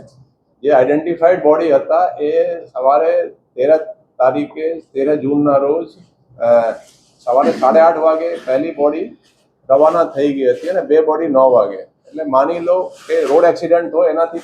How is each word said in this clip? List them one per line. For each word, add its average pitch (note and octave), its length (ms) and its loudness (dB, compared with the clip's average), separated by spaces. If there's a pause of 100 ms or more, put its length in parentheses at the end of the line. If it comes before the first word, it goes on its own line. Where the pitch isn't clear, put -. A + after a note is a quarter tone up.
(600)
જે C#3+ 100 0
આઇડેન્ટિફાઈડ D#3+ 720 0
બોડી D#3 280 2
હતા E3 500 0
એ E3 440 -4
સવારે C#3+ 640 0
તેર C#3+ 500 -2 (420)
તારીખે, D3 600 -2
તેર C#3+ 360 -4
જૂનના C#3+ 400 -2
રોજ, C#3+ 320 -2 (520)
અ, A#2 320 2 (480)
સવારે C#3 320 0
સાડા - 340 4
આઠ E3+ 120 2
વાગે D#3+ 380 -2
પહેલી D3 360 -4
બોડી D3+ 460 -4 (520)
રવાના D#3 340 4
થઈ D3 300 -2
ગઈ C3+ 180 0
હતી - 180 -4
અને F#3 120 -2
બે D3+ 200 2
બોડી D#3 260 -2
નવ C3 240 4
વાગે. G2+ 260 0
એટલે - 460 -16
માની D3 360 0
લો F3+ 320 -2 (160)
કે D#3+ 140 -2
રોડ D3 220 2
એક્સિડન્ટ E3+ 500 0
હોય E3 160 2
એનાથી E3 340 -4